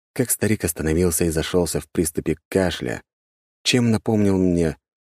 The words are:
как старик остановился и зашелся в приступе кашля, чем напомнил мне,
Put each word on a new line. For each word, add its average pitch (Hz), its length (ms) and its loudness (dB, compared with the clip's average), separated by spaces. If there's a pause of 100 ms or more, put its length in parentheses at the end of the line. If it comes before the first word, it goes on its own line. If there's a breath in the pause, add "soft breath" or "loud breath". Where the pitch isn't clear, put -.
(140)
как 127 160 -2
старик 104 340 -2
остановился 85 600 0
и 85 60 2
зашелся 80 500 -2
в - 100 -16
приступе 80 460 -2 (120)
кашля, 87 540 -2 (600)
чем 120 280 2
напомнил 104 480 2
мне, 85 380 2 (380)